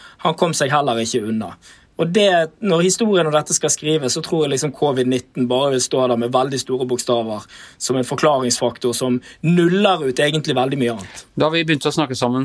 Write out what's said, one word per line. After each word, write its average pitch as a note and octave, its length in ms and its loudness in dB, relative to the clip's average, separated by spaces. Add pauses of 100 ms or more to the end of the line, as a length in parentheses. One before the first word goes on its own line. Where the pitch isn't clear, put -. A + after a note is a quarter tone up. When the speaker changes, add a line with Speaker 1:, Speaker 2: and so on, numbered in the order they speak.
(240)
Speaker 1:
Han E3 160 0
kom E3+ 160 0
seg C#3 160 0
heller B2+ 320 0
ikke A2 240 -2
unna. G#2 300 -6 (380)
Og E3 160 -2
det, G3+ 160 4 (320)
når E3+ 240 2
historien F#3+ 400 2
om D3+ 80 0
dette D3+ 240 0
skal D3 160 -2
skrives, D3+ 400 -2
så D#3+ 80 -4
tror D#3+ 240 -2
jeg C#3 80 -2
liksom C#3 240 -2
covid C3 320 0
nitten B2+ 400 -2
bare C3+ 240 2
vil B2+ 80 2
stå C3 300 0
der A#2 100 2
med A#2+ 140 -4
veldig C3 260 2
store C3 240 -4
bokstaver A2+ 640 -2 (340)
som - 160 -2
en B2+ 80 0
forklaringsfaktor B2+ 880 0
som B2+ 240 -2 (320)
nuller F3 560 2
ut C3 160 -2
egentlig D3 380 0
veldig C3+ 240 0
mye A#2+ 100 0
annet. G2 300 -12 (180)
Speaker 2:
Da D3 140 4
vi E3 100 0
begynte D3+ 240 0
å - 80 -2
snakke C3 220 -2
sammen B2+ 260 0